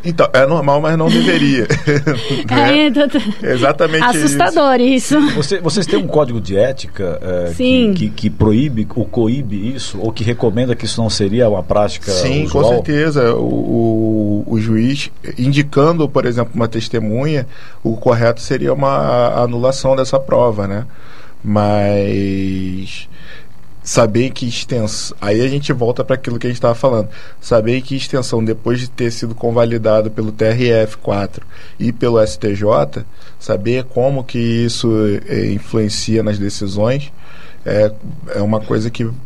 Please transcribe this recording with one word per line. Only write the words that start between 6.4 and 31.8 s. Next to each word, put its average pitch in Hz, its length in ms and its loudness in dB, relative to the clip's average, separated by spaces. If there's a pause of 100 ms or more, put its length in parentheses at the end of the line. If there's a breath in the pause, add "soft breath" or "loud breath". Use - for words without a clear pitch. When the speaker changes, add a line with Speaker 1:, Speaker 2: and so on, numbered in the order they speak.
Speaker 3:
de 95 160 -2
ética, 101 640 0
é, 90 280 -2
que, 85 60 -4
Speaker 2:
Sim. 247 380 4
Speaker 3:
que, 107 180 0
que - 200 -2
proíbe 110 640 2
ou 113 100 0
coíbe 113 680 -2
isso, 107 260 -8
ou 110 120 -2
que 117 100 -6
recomenda 120 540 0
que - 80 -8
isso 113 180 -2
não 110 80 2
seria 107 380 2
uma 95 140 0
prática - 500 0
Speaker 1:
Sim, 135 320 0
Speaker 3:
usual? - 200 2
Speaker 1:
com 113 60 6
certeza. 143 640 2
O, 113 1120 0
o, 117 80 -2
o 110 60 2
juiz 113 500 0 (260)
indicando, 143 720 2
por - 160 0
exemplo, 120 300 0
uma 117 140 0
testemunha, 117 760 -2 (380 loud breath)
o 113 140 -2
correto 117 440 2
seria 135 320 -2
uma 139 160 0
a-, 127 540 2
anulação 127 540 2
dessa 131 240 0
prova, 117 480 2
né? 104 180 -4 (560 loud breath)
Mas 101 1700 0 (720 loud breath)
saber 117 480 0
que 127 180 -6
extens-, - 720 -4
aí 104 200 0
a 127 60 2
gente 143 260 -2
volta 123 300 0
pra 131 140 0
aquilo 120 240 -4
que 127 80 -4
a - 20 0
gente 120 100 -4
tava 117 140 4
falando. 113 340 0 (320 loud breath)
Saber 120 420 2
que 135 120 -6
extensão, 127 500 -2
depois 113 360 -2
de 127 100 -6
ter 117 220 -2
sido 117 200 -6
convalidado 113 800 2
pelo 107 220 -2
T 107 120 -2
R 120 260 2
F 110 280 2
quatro 101 480 -4 (320 loud breath)
e 113 140 -2